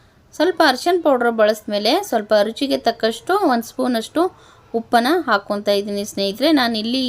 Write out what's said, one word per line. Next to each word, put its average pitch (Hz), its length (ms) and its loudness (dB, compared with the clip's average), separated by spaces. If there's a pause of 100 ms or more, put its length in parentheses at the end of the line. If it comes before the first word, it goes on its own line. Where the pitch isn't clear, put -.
(360)
ಸ್ವಲ್ಪ 359 240 0 (100)
ಅರಿಶಿನ 349 340 0
ಪೌಡ್ರ್ 247 280 2 (100)
ಬಳಸಿದ್ಮೇಲೆ 214 500 0 (180)
ಸ್ವಲ್ಪ 220 240 -2 (140)
ರುಚಿಗೆ 269 300 -2 (100)
ತಕ್ಕಷ್ಟು 226 460 -2 (180)
ಒಂದು 233 200 0
ಸ್ಪೂನಷ್ಟು 254 500 -2 (520)
ಉಪ್ಪನ್ನು 233 400 2 (140)
ಹಾಕ್ಕೊತಾ 208 520 0
ಇದ್ದೀನಿ 202 260 -4
ಸ್ನೇಹಿತರೆ. 208 460 -2
ನಾನು 240 320 2
ಇಲ್ಲಿ 247 260 -2